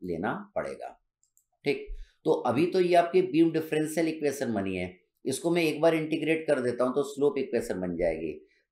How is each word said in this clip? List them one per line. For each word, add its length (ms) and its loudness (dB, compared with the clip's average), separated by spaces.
लेना 520 -6
पड़ेगा। 460 -8
ठीक, 220 -2
तो 60 2
अभी 340 0
तो 140 0
ये 160 4
आपकी 260 6
बीम 300 4
डिफरेंशियल 560 0
इक्वेशन 460 -2
बनी 220 -2
है, 220 -6
इसको 260 -2
मैं 120 2
एक 180 0
बार 140 6
इंटीग्रेट 520 0
कर 120 2
देता 240 0
हूँ, 120 0
तो 80 2
स्लोप 340 0
इक्वेशन 440 -2
बन 160 -2
जाएगी। 500 -2